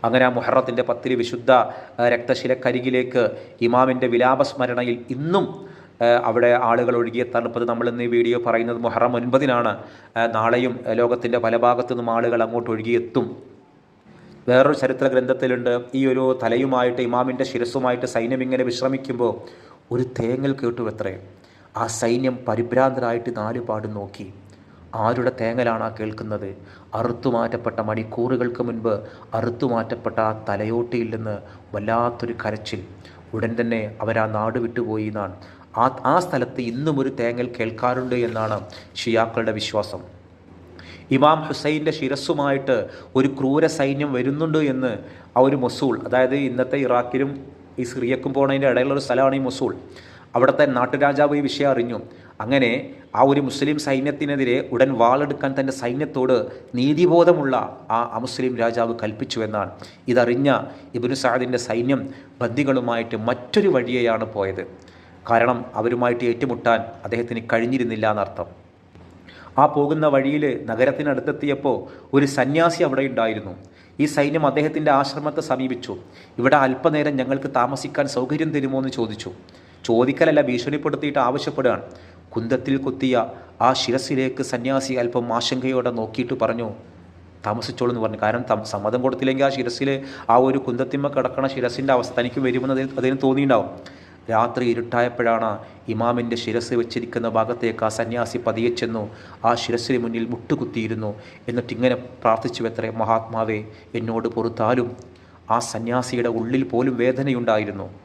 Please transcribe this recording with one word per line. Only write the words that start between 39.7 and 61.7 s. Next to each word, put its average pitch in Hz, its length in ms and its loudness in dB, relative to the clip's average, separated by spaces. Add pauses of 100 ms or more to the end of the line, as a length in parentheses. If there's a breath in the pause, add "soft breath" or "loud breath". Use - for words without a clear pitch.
ഇമാം 147 320 6
ഹുസൈൻ്റെ 151 500 -2
ശിരസ്സുമായിട്ട് 135 960 -2 (280 loud breath)
ഒരു 131 120 4
ക്രൂര 139 380 2
സൈന്യം 143 460 0
വരുന്നുണ്ട് 143 460 0
എന്ന് 131 400 0 (380 loud breath)
ആ 123 40 6
ഒരു 135 160 6
മൊസൂൾ, 123 480 -2
അതായത് 127 300 2
ഇന്നത്തെ 127 420 0
ഇറാഖിലും 127 540 0 (480)
ഈ 131 40 -2
സിറിയക്കും 127 520 -2
പോണതിൻ്റെ 139 360 2
ഇടയിലുള്ളൊരു 135 300 2
സ്ഥലമാണ് 135 340 2
ഈ 135 40 0
മൊസൂൾ. 123 360 -2 (600 loud breath)
അവിടുത്തെ 135 300 6
നാട്ടുരാജാവ് 143 720 2
ഈ 147 40 2
വിഷയം 139 300 0
അറിഞ്ഞു. 120 280 0 (420 loud breath)
അങ്ങനെ 127 540 4 (200 loud breath)
ആ 113 80 6
ഒരു 139 180 8
മുസ്ലിം 143 380 0
സൈന്യത്തിനെതിരെ 139 920 0
ഉടൻ 131 220 4
വാളെടുക്കാൻ 135 640 2
തൻ്റെ 135 140 -2
സൈന്യത്തോട് 127 760 0 (280 loud breath)
നീതിബോധമുള്ള 151 840 4 (340)
ആ 117 220 0
അമുസ്ലിം 127 440 -2
രാജാവ് 117 460 0
കൽപ്പിച്ചു 110 380 -6
എന്നാണ്. 104 300 -2 (380 loud breath)
ഇതറിഞ്ഞ 123 500 4 (360 loud breath)
ഇബ്നു 127 200 -2
സഅദിൻ്റെ 123 440 0
സൈന്യം 120 500 -2 (320 loud breath)